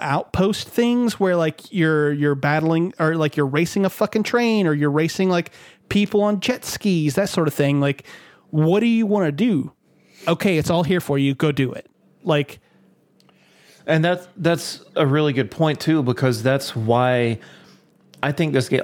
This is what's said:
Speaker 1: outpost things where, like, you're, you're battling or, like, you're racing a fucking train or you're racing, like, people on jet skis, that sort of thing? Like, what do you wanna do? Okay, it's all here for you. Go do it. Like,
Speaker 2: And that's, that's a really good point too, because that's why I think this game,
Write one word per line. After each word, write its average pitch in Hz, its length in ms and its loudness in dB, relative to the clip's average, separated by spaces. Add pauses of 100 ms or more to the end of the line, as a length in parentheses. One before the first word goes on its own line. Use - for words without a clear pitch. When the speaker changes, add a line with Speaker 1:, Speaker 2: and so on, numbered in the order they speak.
Speaker 1:
outpost 185 640 -2
things 240 500 0
where, 185 160 2
like, 160 380 -2
you're, 156 400 2
you're 147 220 0
battling 160 640 0
or, 160 180 0
like, 156 220 -2
you're 147 80 2
racing 165 400 0
a - 40 2
fucking 214 340 -2
train 226 420 0
or 151 80 2
you're 147 160 0
racing, 165 400 0
like, 175 220 -2 (360)
people 202 340 0
on 208 180 0
jet - 220 -4
skis, 160 520 -2
that 196 160 -2
sort 165 180 0
of 139 60 -4
thing? 143 260 2
Like, 139 240 -2 (460)
what 160 300 2
do 233 60 2
you 226 200 2
wanna 196 260 0
do? 165 400 -2 (560)
Okay, 170 300 0
it's 143 100 -2
all 175 160 2
here 175 160 0
for 143 160 -2
you. 139 180 0
Go 151 180 0
do 131 200 -2
it. - 140 -14 (360)
Like, 147 360 -2 (1300)
Speaker 2:
And 156 160 2
that's, 180 220 0 (100)
that's 170 460 -2 (140)
a 151 100 2
really 147 260 2
good 120 160 0
point 156 300 -2
too, 160 240 0
because 123 400 0
that's 135 320 0
why 120 640 2 (800)
I 143 120 -2
think 156 200 -2
this 131 160 0
game, 131 160 0